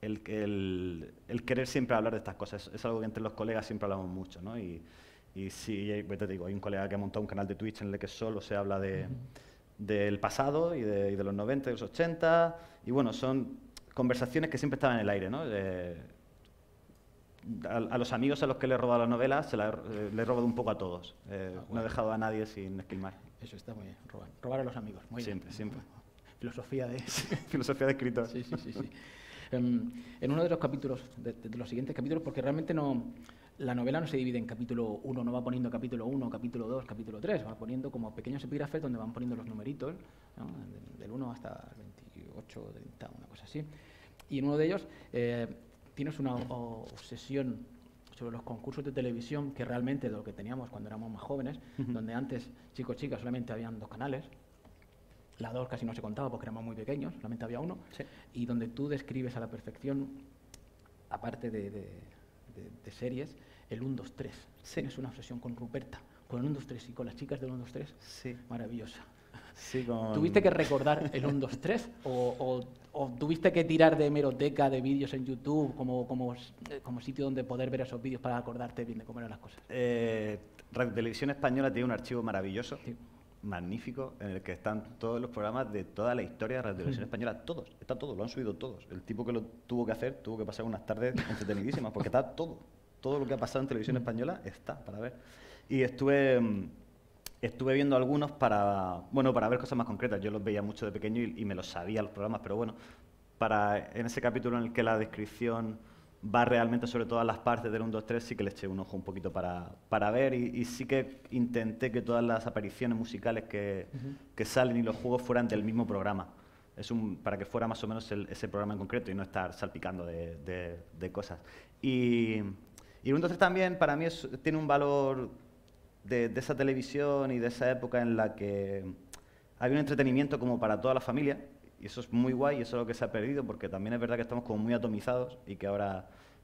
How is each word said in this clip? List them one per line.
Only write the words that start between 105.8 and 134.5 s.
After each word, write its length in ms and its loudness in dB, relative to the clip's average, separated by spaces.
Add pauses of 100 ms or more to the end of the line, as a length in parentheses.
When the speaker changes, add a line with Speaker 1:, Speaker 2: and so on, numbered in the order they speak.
Speaker 1:
va 120 10
realmente 420 6
sobre 180 2
todas 220 4
las 120 2
partes 340 2
del 100 0
un, 80 -2
dos, 160 -2
tres, 160 0
sí 140 -6
que 80 2
le 60 2
eché 180 -6
un 100 -2
ojo 180 -4
un 60 -4
poquito 300 -6
para, 400 -2 (160)
para 240 6
ver 220 6
y, 220 0
y 80 2
sí 220 -6
que 340 2 (120)
intenté 580 2
que 100 2
todas 220 4
las 240 2
apariciones 500 -2
musicales 520 -2
que, 440 -2
Speaker 2:
Ujú. 220 -8 (220)
Speaker 1:
que 80 0
salen 320 4
y 80 4
los 100 2
juegos 280 0
fueran 260 4
del 160 2
mismo 200 2
programa. 440 0 (480)
Es 160 -6
un, 240 -2
para 200 -2
que 80 -4
fuera 220 0
más 160 -2
o 60 -4
menos 240 -4
el, 180 -4
ese 160 -6
programa 280 -2
en 40 -4
concreto 320 -2
y 40 -2
no 100 -2
estar 280 -2
salpicando 540 -6
de, 380 -6
de, 340 -6 (180)
de 140 -4
cosas. 300 -6 (400)
Y, 560 4 (640)
y 60 -2
el 60 6
un, 60 4
dos, 80 2
tres 120 2
también 360 6
para 200 6
mí 80 0
es, 240 -2 (160)
tiene 140 4
un 100 0
valor 600 6 (760)
de, 240 4
de 120 0
esa 160 0
televisión 760 2
y 100 2
de 80 2
esa 220 2
época 300 2
en 160 4
la 180 4
que 500 -2 (760)
había 160 4
un 60 6
entretenimiento 580 4
como 200 2
para 220 4
toda 140 6
la 60 4
familia, 460 0 (340)
y 60 -12
eso 140 -8
es 120 -8
muy 200 6
guay, 260 4
y 40 0
eso 140 -2
es 40 2
lo 60 0
que 80 -2
se 100 0
ha 60 -2
perdido, 340 2
porque 240 -4
también 260 -2
es 60 0
verdad 160 2
que 60 0
estamos 220 -2
como 140 0